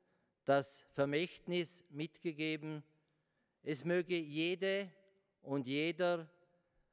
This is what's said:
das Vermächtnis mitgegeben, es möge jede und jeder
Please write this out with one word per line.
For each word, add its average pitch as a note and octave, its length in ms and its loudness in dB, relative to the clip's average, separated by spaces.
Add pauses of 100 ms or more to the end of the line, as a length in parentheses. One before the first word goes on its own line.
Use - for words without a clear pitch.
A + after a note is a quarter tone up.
(440)
das - 460 2
Vermächtnis D#3+ 1000 0
mitgegeben, D#3 920 -4 (800)
es C#3+ 240 -4
möge F3 320 2
jede F3 760 0 (500)
und C3+ 260 -2
jeder E3 600 2 (640)